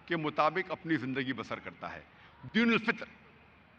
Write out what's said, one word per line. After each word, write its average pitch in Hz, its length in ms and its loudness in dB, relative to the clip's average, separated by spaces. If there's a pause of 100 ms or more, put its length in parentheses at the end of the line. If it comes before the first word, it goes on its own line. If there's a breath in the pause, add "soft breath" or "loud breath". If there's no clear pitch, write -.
के 170 100 0
मुताबिक 156 540 2
अपनी 160 260 0
ज़िंदगी 131 360 -2
बसर 110 260 -6
करता 87 280 -10
है। 82 160 -12 (500 loud breath)
दीनुल 226 260 6
फित्र, - 280 -2 (720)